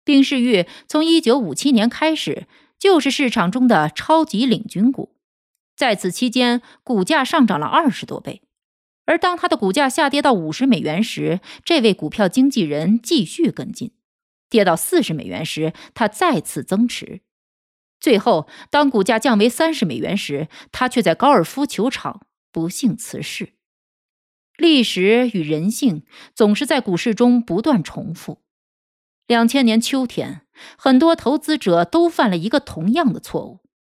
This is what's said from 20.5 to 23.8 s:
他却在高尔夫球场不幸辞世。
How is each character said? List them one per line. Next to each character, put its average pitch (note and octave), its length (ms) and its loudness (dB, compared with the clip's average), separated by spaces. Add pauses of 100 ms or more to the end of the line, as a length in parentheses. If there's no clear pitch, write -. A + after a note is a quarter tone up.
他 - 180 -2
却 A#3+ 140 -2
在 E3 120 2
高 A#3+ 140 2
尔 A3+ 160 4
夫 C#4 220 -4
球 A3 240 -2
场 - 360 -12 (260)
不 E3 160 -4
幸 F#3+ 280 -2
辞 - 240 -12
世。 - 340 -12 (1040)